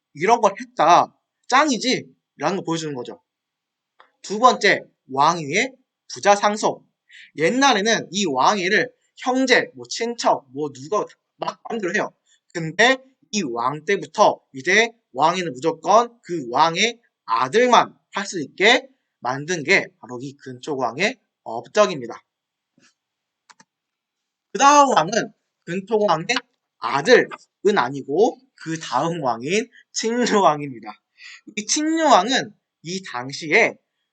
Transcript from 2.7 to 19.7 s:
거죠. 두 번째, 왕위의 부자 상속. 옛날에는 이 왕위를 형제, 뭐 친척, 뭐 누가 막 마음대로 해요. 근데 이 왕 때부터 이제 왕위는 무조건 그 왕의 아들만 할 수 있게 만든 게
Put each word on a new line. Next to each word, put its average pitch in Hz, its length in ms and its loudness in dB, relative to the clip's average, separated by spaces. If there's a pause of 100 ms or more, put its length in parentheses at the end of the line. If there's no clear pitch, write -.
거죠. 117 260 -12 (1040)
두 202 160 -6
번째, 208 440 2 (280)
왕위의 160 640 0 (400)
부자 202 240 2
상속. 208 500 -2 (520)
옛날에는 208 760 0
이 202 140 -2
왕위를 170 640 0 (240)
형제, 254 580 0
뭐 120 140 -18
친척, 233 640 -4
뭐 143 200 -6
누가 160 320 -6 (320)
막 - 320 -10
마음대로 202 260 -6
해요. 190 180 -4 (420)
근데 190 440 2 (340)
이 208 100 -2
왕 127 420 -6
때부터 185 560 0 (120)
이제 190 380 0 (220)
왕위는 165 400 0
무조건 165 720 0
그 165 280 -8
왕의 170 500 0 (240)
아들만 156 720 2 (200)
할 202 120 -6
수 185 140 -8
있게 226 480 0 (320)
만든 147 440 -6
게 160 220 0 (140)